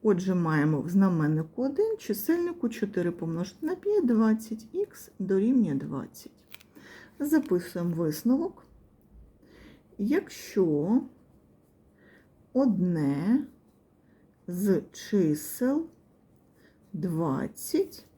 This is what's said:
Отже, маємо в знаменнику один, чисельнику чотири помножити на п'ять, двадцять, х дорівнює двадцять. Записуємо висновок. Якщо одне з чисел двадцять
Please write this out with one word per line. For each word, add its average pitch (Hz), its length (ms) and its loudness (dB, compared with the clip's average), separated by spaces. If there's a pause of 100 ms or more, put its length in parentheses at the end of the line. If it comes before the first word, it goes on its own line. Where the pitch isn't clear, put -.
Отже, 190 340 2
маємо 156 460 2
в 165 80 -6
знаменнику 165 720 2
один, 403 340 0
чисельнику 339 720 -2
чотири 185 420 -4
помножити 165 540 -6
на 339 100 -2
п'ять, 403 300 0
двадцять, 220 640 0 (220)
х - 300 -20
дорівнює 196 560 2
двадцять. - 680 -10 (760)
Записуємо 180 760 0
висновок. 233 680 0 (1400)
Якщо 202 1000 0 (1500)
одне 180 920 2 (1000)
з 180 340 0 (100)
чисел 214 960 0 (1040)
двадцять 170 1120 -2 (120)